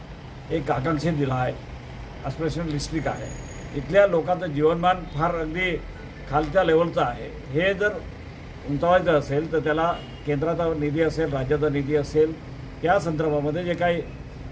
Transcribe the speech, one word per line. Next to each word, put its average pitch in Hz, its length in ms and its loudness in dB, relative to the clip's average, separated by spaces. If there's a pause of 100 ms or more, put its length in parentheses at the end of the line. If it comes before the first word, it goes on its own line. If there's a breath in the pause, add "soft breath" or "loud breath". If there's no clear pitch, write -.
(520)
एक 151 200 -2
आकांक्षित 147 420 0
जिल्हा 131 260 2
आहे, 127 140 0 (720)
ॲस्पिरेशनल 156 460 -2
डिस्ट्रिक्ट 147 360 -2
आहे, - 200 -4 (480)
इथल्या 175 320 6
लोकांचं 175 380 2
जीवनमान 170 500 4 (200)
फार 170 200 2
अगदी 165 440 -2 (500)
खालच्या 151 340 4
लेवलचं 165 380 4
आहे. 131 580 -2
हे 190 140 4
जर 202 160 2 (800)
उंचावायचं 165 500 4
असेल 147 320 0
तर 160 80 2
त्याला 156 340 2 (340)
केंद्राचा 160 520 0
निधी 147 220 0
असेल, 156 320 2
राज्याचा 143 360 2
निधी 143 260 0
असेल, 156 380 4 (500)
या 180 160 4
संदर्भामध्ये 151 640 0
जे 175 100 -2
काही 170 280 2 (500)